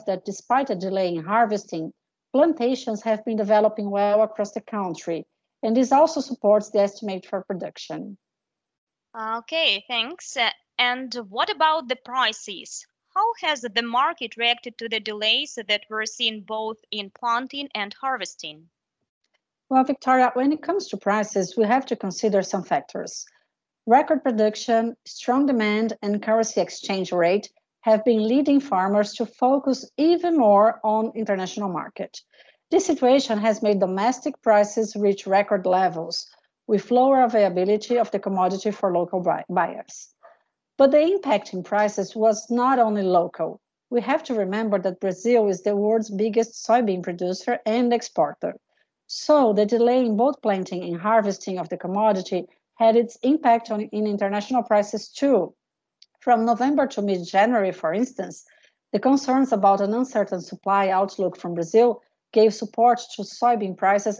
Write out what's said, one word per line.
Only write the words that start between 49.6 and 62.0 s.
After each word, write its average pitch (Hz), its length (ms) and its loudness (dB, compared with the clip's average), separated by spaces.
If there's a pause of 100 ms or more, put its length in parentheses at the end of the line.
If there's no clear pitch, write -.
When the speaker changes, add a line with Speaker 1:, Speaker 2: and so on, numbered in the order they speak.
Speaker 1:
delay 240 320 2
in 226 180 0
both 277 240 0
planting 190 420 -2
and 170 160 -6
harvesting 202 600 0
of 165 100 -8
the 180 80 -6
commodity 190 680 0 (320)
had 226 180 4
its 233 260 0
impact 247 480 2
on, 208 120 -4
in 214 260 -4
international 208 560 -2
prices 208 440 0
too. 269 460 0 (680)
From 233 240 2
November 254 440 2
to 226 160 -6
mid-January, 196 680 0
for 160 220 -4
instance, 202 500 -6 (480)
the 208 80 -2
concerns 262 540 2
about 196 260 4
an 202 140 0
uncertain 220 480 -2
supply 196 480 -2
outlook 185 480 -2
from 175 160 -8
Brazil 214 480 2 (320)